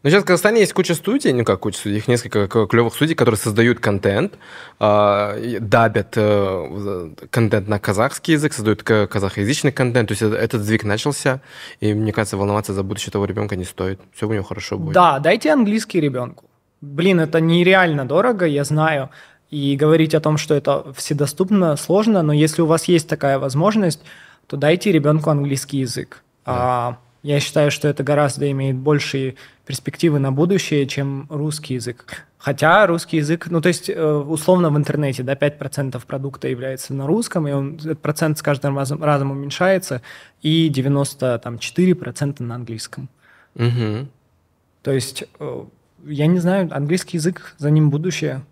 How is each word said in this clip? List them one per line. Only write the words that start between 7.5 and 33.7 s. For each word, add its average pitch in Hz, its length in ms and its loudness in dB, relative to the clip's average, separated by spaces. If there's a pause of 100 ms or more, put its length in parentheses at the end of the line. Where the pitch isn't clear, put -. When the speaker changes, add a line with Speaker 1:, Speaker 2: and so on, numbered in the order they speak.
Speaker 1:
на 104 140 -2
казахский 113 540 0
язык, 147 180 0
создают 107 320 -2
к-, 107 240 2
казахоязычный 104 640 -2
контент. 123 340 0
То 113 60 -6
есть 104 100 -2
это, 107 140 0
этот 113 260 -2
сдвиг 110 220 0
начался, 131 560 -2 (400)
и, 104 120 0
мне 107 200 0
кажется, 104 240 -2
волноваться 101 360 -2
за 98 120 -4
будущее 101 260 -8
того 101 140 0
ребёнка 101 320 -4
не 90 80 -4
стоит. 95 340 -6 (160)
Всё 107 140 -4
у 110 40 -2
него 101 120 -2
хорошо - 340 -8
будет. 156 160 -6
Speaker 2:
Да, 165 240 4
дайте 208 320 2
английский 214 500 0
ребёнку. 131 440 -6 (360)
Блин, 165 380 0
это 160 220 2
нереально 170 680 4
дорого, 185 400 2
я 143 160 0
знаю. 151 480 0 (400)
И 139 240 -2
говорить 156 400 4
о 151 60 2
том, 151 160 0
что 151 180 0
это 143 300 0 (100)
вседоступно, 165 840 0
сложно, 202 460 2
но 151 100 2
если 156 300 4
у 160 40 4
вас 160 180 2
есть 165 240 2
такая 139 320 0
возможность, 165 640 0 (420)
то 143 100 -8
дайте 170 360 2
ребёнку 151 380 2
английский 143 480 -2
язык. 131 440 -8 (240)
Speaker 1:
Да. 127 80 -4
Speaker 2:
А, 123 420 0 (280)
я 143 160 2
считаю, 147 320 2
что - 160 -2
это 143 160 -2
гораздо 143 480 0
имеет 135 240 -2
большие 135 580 0 (320)
перспективы 147 540 -2
на 135 100 0
будущее, 151 560 0
чем 139 420 -6
русский 151 460 -6
язык. 120 300 -10 (340)
Хотя 170 480 4
русский 170 300 -2
язык, 156 340 -2
ну, 170 100 2
то 160 80 -2
есть, - 220 -2